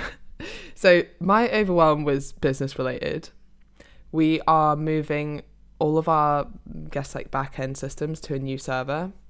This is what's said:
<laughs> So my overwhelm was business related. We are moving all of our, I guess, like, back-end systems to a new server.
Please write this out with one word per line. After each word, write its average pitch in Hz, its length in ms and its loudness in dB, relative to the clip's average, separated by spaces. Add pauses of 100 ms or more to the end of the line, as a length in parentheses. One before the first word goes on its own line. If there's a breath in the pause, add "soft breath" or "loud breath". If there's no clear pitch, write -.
<laughs> - 40 -8 (680 loud breath)
So 175 280 6 (160)
my 220 320 4
overwhelm 170 540 4
was 139 280 0
business 135 460 -2
related. 127 520 -4 (840 soft breath)
We 160 340 2
are 156 300 4
moving 151 640 -2 (380)
all 156 180 2
of 160 100 0
our, 147 360 2
I - 460 -12
guess, - 260 -8
like, - 160 -10
back-end 135 440 -6
systems 151 440 -8
to - 140 -6
a 135 40 -4
new 135 200 -6
server. 135 520 -4 (200)